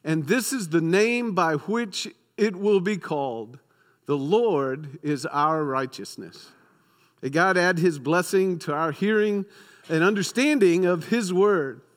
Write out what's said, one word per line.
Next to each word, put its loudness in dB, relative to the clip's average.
And -2
this 0
is -6
the 2
name 0
by 2
which -4
it 0
will 2
be -2
called, -6
the 0
Lord 0
is -4
our 0
righteousness." -8
May -6
God 2
add 2
his 2
blessing 0
to -6
our -2
hearing 0
and 2
understanding 2
of 0
his 0
word. 0